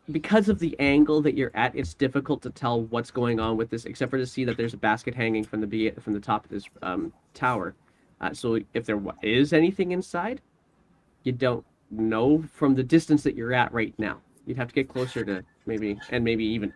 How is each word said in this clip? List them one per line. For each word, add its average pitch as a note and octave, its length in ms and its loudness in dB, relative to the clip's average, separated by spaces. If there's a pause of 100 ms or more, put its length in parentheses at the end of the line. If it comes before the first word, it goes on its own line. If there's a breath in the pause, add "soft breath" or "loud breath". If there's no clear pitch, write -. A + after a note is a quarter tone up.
(120)
because G3 360 2
of G#3 120 2
the E3 200 -2
angle D3 440 4
that C#3+ 120 2
you're C3+ 200 -2
at, A#2+ 200 0
it's - 200 -6
difficult C3+ 480 -2
to A#2+ 80 -10
tell A#2+ 320 -2
what's A#2 280 -4
going A#2+ 280 0
on A2+ 180 0
with A#2 140 -2
this, A#2 140 -6
except - 260 -6
for C3+ 80 0
to B2+ 80 -2
see C3 180 -4
that A#2 120 -2
there's A#2 180 -4
a - 20 -14
basket A2 380 -2
hanging A2+ 280 0
from G#2+ 180 -6
the G#2+ 60 -4
be-, A2 240 -2
from - 220 -8
the G#2 60 -4
top G#2+ 260 -4
of - 60 -20
this, G2 140 -8 (180)
um, G2+ 280 -4 (220)
tower. A2 400 -2 (480)
Uh, - 100 -4
so A2+ 280 -2 (160)
if A2+ 100 -4
there G#2+ 120 -2
wa-, G2 160 -6 (100)
is B2+ 300 2
anything F3 380 2
inside, F#3 480 -6 (840)
you B2+ 80 -2
don't B2 340 0 (260)
know A2 520 2 (100)
from C#3 220 4
the C3 80 2
distance D3+ 400 4
that C3 120 0
you're A#2 180 -4
at B2 200 2
right A2+ 240 -2
now. G#2+ 220 -4 (260)
You'd B2 120 -6
have B2 100 -4
to B2 80 -18
get C3+ 120 2
closer B2+ 380 -4
to G2 180 -4 (220)
maybe, G#2 340 -4 (120)
and B2 120 0
maybe A2+ 220 0
even G#2+ 300 -2